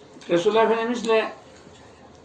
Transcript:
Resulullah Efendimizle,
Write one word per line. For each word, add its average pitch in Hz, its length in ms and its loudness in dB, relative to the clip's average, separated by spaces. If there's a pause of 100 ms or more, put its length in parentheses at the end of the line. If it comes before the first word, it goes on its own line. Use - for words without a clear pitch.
(300)
Resulullah 208 420 2
Efendimizle, 226 600 -2 (920)